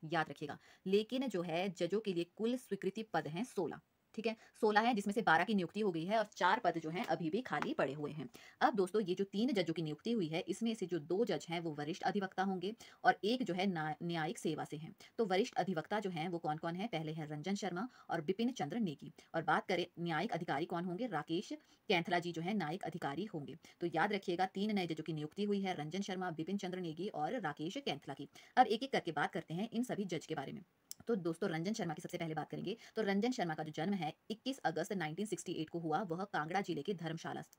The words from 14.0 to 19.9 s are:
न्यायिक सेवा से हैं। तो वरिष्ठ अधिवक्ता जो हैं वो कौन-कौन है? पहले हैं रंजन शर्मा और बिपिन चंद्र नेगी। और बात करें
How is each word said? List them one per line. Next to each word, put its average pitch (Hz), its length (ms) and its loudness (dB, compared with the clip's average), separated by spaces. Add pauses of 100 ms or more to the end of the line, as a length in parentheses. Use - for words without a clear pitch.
न्यायिक 170 340 0
सेवा 151 260 -2
से 147 140 -6
हैं। 156 180 -12 (220)
तो 233 80 2
वरिष्ठ 190 300 2
अधिवक्ता 180 440 0
जो 202 100 -2
हैं 170 200 -2
वो 170 80 -2
कौन-कौन 165 380 -2
है? 190 120 -2
पहले 156 240 -2
हैं 160 160 -6
रंजन 151 280 -4
शर्मा 196 340 -2 (200)
और 170 120 0
बिपिन 208 300 0
चंद्र 180 280 -2
नेगी। 175 320 -2 (240)
और 165 60 2
बात 165 260 2
करें 170 200 2 (120)